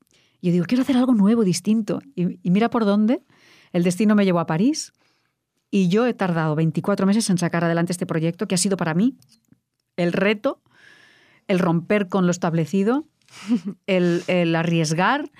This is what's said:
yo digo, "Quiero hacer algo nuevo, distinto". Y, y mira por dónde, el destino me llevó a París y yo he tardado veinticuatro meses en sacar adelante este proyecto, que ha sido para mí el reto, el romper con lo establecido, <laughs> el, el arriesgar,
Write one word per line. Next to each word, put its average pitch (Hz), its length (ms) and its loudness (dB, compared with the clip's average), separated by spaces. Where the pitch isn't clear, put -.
yo 175 100 0
digo, 175 140 0
"Quiero 247 160 0
hacer 262 160 0
algo 254 160 2
nuevo, 220 300 4
distinto". 202 580 -2
Y, 180 260 -4
y - 100 -2
mira 208 180 2
por 226 160 0
dónde, 214 360 2
el 175 120 0
destino 208 320 2
me 208 100 4
llevó 175 140 2
a 165 80 -2
París 202 440 -2
y 190 180 2
yo 214 180 2
he 233 60 0
tardado 165 420 0
veinticuatro 165 500 0
meses 202 240 2
en 180 80 2
sacar 170 260 -2
adelante 170 280 0
este 180 140 -6
proyecto, 165 420 -4
que 196 80 -2
ha - 20 0
sido 190 200 0
para 165 160 -2
mí 226 220 0
el 175 140 0
reto, 214 500 -2
el 185 120 0
romper 180 500 0
con 190 160 0
lo 175 60 2
establecido, 185 720 -2
<laughs> 196 580 -6
el, 175 400 0
el 175 280 0
arriesgar, 170 760 0